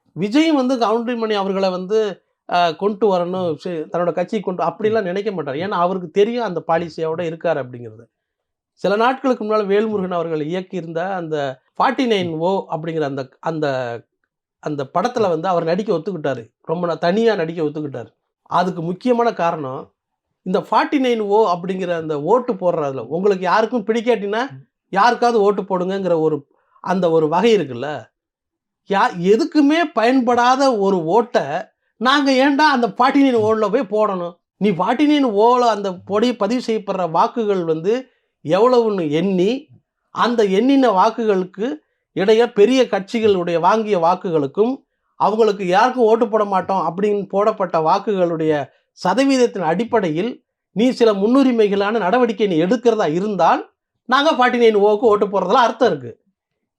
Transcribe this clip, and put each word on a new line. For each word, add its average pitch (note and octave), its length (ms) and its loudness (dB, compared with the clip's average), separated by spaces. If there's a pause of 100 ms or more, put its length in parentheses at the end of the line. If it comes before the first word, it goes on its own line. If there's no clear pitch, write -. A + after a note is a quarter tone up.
(140)
விஜய் A#3+ 380 0
வந்து C4+ 240 2
கவுண்டமணி A3+ 580 -2
அவர்களை G3 360 -2
வந்து, F#3 540 -4 (300)
அ, F3 220 0
கொண்டு G3+ 420 0
வரணும், F3 460 -4
சே-, E3 280 -8
தன்னோட E3+ 220 -2
கட்சிக்கு F#3 400 -4
கொண்டு F3 100 -4
அப்படிலாம் G#3+ 380 -2
நினைக்க G3+ 300 -6
மாட்டார். D3 240 -8
ஏன்னா, F3 140 -6
அவருக்கு F3+ 400 -2
தெரியும் A#3 340 0
அந்த F3 240 -6
பாலிசியோட E3 540 -2
இருக்காரு D#3+ 420 -4
அப்படிங்கிறது. A#2+ 420 -16 (680)
சில F#3 220 -2
நாட்களுக்கு B3 500 0
முன்னால G#3+ 200 0
வேல்முருகன் G3+ 460 0
அவர்கள் E3 360 -4
இயக்கியிருந்த E3+ 500 -8
அந்த D#3+ 640 -6 (180)
ஃபார்ட்டி C4 260 -2
நைன் G3 240 0
ஓ E3+ 420 -2
அப்படிங்கிற D#3+ 300 -6
அந்த, C#3 280 -6 (100)
அந்த, C3+ 640 -4 (580)
அந்த D3 240 -6 (100)
படத்துல A3 360 0
வந்து E3 180 -2
அவர் E3+ 160 0
நடிக்க F#3 300 -2
ஒத்துக்கிட்டாரு. D#3 680 -6
ரொம்ப F3 260 -4
நா-, D#3+ 100 -4
தனியா G#3 380 2
நடிக்க E3 280 -4
ஒத்துக்கிட்டாரு. D3 440 -8 (340)
அதுக்கு F3 400 -2
முக்கியமான A#3 520 0
காரணம், D#3+ 600 -6 (480)
இந்த F#3+ 180 -2
ஃபார்ட்டி D4+ 360 0
நைன் B3 240 0
ஓ G3+ 340 2
அப்படிங்கிற F3+ 360 -6
அந்த D#3+ 320 -4
ஓட்டு A#3 320 0
போடுறதுல E3 440 -2
உங்களுக்கு F3+ 460 -2
யாருக்கும் A3 420 0
பிடிக்காட்டினா A3 640 -2 (420)
யாருக்காவது A#3 520 2
ஓட்டு G3+ 200 2
போடுங்கங்கிற F#3 580 -2
ஒரு, D#3 280 -2 (340)
அந்த F3 300 0
ஒரு D#3+ 160 4
வகை G3 280 4
இருக்குல்ல. C3 500 -6 (840)
யா-, G3 300 0
எதுக்குமே C#4+ 640 4 (100)
பயன்படாத B3 840 2
ஒரு G3 260 0
ஓட்டை G#3 400 0 (540)
நாங்க C4+ 340 2
ஏன்டா C4+ 320 2
அந்த C4 240 2
ஃபார்ட்டி C4+ 360 2
நைன் B3+ 160 4
ஓல G#3+ 440 0
போய் G#3 240 0
போடணும்? F3+ 300 -6 (200)
நீ G3+ 120 2
ஃபார்ட்டி A3+ 420 2
நைன் C#4+ 160 2
ஓல A3+ 320 2
அந்த G3+ 320 0
பொடி-, G#3+ 460 -2
பதிவு A3+ 300 -2
செய்யப்படுற G3 440 -4
வாக்குகள் G3+ 520 0
வந்து E3+ 460 -2 (340)
எவ்வளவுன்னு G#3 640 2
எண்ணி, F#3+ 580 0 (420)
அந்த A3+ 360 0
எண்ணின B3 440 4
வாக்குகளுக்கு G#3 840 0 (380)
இடையே A3 340 4
பெரிய A#3+ 360 4
கட்சிகளுடைய G3 760 0
வாங்கிய G#3 400 2
வாக்குகளுக்கும் F3+ 840 0 (320)
அவங்களுக்கு G3+ 520 0
யாருக்கும் A#3+ 360 2
ஓட்டு A3+ 260 2
போட G#3+ 160 0
மாட்டோம் F#3 500 -2
அப்படின்னு G3+ 340 -2
போடப்பட்ட G3 500 0
வாக்குகளுடைய E3 880 0 (240)
சதவீதத்தின் A#3+ 720 0
அடிப்படையில் F#3+ 800 -2 (280)
நீ A#3 180 2
சில A3+ 240 2
முன்னுரிமைகளான G#3+ 760 2
நடவடிக்கை A3+ 560 0
நீ F3+ 100 0
எடுக்கிறதா G#3+ 560 2
இருந்தால் G3 580 0 (340)
நாங்க C#4+ 260 2
ஃபார்ட்டி B3 220 0
நைன் A#3 220 4
ஓக்கு G#3 240 4
ஓட்டு G#3 280 2
போடுறதுல F#3+ 260 -2
அர்த்தம் A#3+ 340 2
இருக்கு. C3 320 -6 (600)